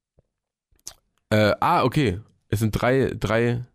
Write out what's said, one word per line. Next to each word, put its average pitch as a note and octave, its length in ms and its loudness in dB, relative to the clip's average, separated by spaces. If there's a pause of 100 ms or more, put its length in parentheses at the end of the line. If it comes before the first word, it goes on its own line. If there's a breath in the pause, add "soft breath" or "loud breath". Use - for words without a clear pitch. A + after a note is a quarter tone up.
(1300)
Äh, G#2+ 300 2
ah, D3+ 240 0
okay. B2 360 0 (300)
Es G#2 100 -2
sind A2 120 0
drei, B2 460 0
drei A#2+ 460 -2 (120)